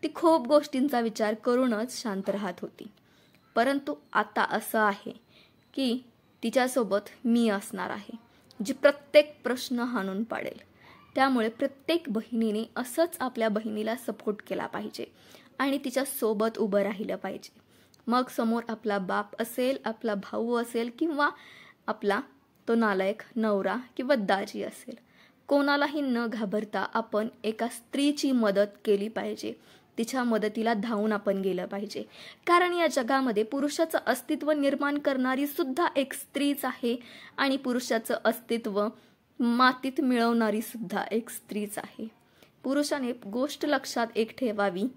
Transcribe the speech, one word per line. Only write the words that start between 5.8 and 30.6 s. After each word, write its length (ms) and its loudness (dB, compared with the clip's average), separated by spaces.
तिच्यासोबत 640 2
मी 240 4
असणार 400 -4
आहे, 280 -10
जी 80 -2
प्रत्येक 680 4
प्रश्न 360 -4
हाणून 440 -2
पाडेल. 360 -8
त्यामुळे 340 4
प्रत्येक 580 -2
बहिणीने 560 -2
असंच 440 0
आपल्या 300 0
बहिणीला 460 -2
सपोर्ट 420 -6
केला 200 -4
पाहिजे 380 -8
आणि 180 2
तिच्यासोबत 800 0
उभं 240 2
राहिलं 340 -2
पाहिजे. 440 -10
मग 200 2
समोर 420 0
आपला 280 -2
बाप 440 -2
असेल, 440 0
आपला 300 -2
भाऊ 400 -2
असेल 340 -2
किंवा 300 2
आपला 340 0
तो 80 4
नालायक 460 2
नवरा 400 2
किंवा 180 2
दाजी 480 0
असेल, 320 -12
कोणालाही 540 2
न 260 0
घाबरता 680 -2
आपण 340 -2
एका 240 -2
स्त्रीची 640 0
मदत 540 2
केली 220 4
पाहिजे, 460 -6
तिच्या 260 -2
मदतीला 500 2